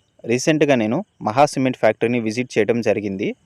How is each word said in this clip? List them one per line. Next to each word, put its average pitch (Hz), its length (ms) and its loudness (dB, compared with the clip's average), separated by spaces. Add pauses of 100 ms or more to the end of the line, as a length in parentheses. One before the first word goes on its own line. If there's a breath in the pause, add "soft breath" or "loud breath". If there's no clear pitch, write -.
(260)
రీసెంట్గా 143 500 2
నేను 120 300 -2 (160)
మహా 117 240 2
సిమెంట్ 131 320 -2
ఫ్యాక్టరీని 120 420 0
విజిట్ 113 380 -4
చేయడం 113 240 0
జరిగింది. 107 540 -2 (100)